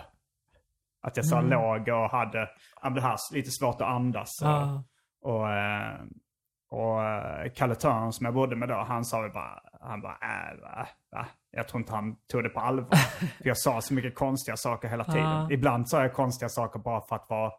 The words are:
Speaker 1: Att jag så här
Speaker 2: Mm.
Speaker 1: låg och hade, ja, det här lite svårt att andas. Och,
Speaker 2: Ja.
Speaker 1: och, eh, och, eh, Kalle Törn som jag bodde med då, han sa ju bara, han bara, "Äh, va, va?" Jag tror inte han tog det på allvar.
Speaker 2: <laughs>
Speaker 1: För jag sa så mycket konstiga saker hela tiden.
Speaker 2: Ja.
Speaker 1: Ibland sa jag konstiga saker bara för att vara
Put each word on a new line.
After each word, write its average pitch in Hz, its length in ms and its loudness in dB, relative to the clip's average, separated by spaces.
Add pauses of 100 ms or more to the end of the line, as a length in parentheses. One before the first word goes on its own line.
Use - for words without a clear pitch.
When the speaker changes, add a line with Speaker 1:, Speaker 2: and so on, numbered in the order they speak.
(1000)
Speaker 1:
Att - 160 -6
jag 120 80 0
så 156 100 4
här 120 80 4
Speaker 2:
Mm. 127 160 4
Speaker 1:
låg 113 280 0 (160)
och 110 60 2
hade, 113 400 0 (320)
ja, 139 80 -2
det 127 120 0
här 117 160 2 (160)
lite 131 180 -2
svårt 123 300 0
att - 60 0
andas. 123 540 -2
Och, 151 60 2
Speaker 2:
Ja. 143 360 2 (380)
Speaker 1:
och, 110 320 0
eh, 104 460 -2 (720)
och, 113 340 0
eh, 104 520 -2
Kalle 117 200 2
Törn 113 380 2
som - 120 -4
jag 120 80 0
bodde 127 220 2
med 117 140 -2
då, 120 60 -2 (120)
han 120 180 -2
sa 113 200 -2
ju 101 60 -8
bara, 62 280 -10 (220)
han 107 200 -10
bara, - 120 -10 (380)
"Äh, 76 100 -16
va, - 260 -10 (240)
va?" - 160 -6 (240)
Jag - 160 -6
tror 120 140 -4
inte 113 120 -8
han 110 220 -4 (160)
tog 120 120 0
det 117 60 -2
på - 100 -6
allvar. 123 360 2
Speaker 2:
<laughs> 143 420 4
Speaker 1:
För - 100 -4
jag 120 100 4
sa 117 240 2
så - 120 -2
mycket 127 220 0
konstiga 131 420 0
saker 120 300 -2
hela 117 160 -2
tiden. 156 180 2
Speaker 2:
Ja. 156 300 2
Speaker 1:
Ibland 123 380 4
sa 156 120 6
jag 127 120 4
konstiga 123 360 0
saker 113 300 -2
bara 113 220 -2
för - 140 -4
att - 140 -6
vara 110 300 0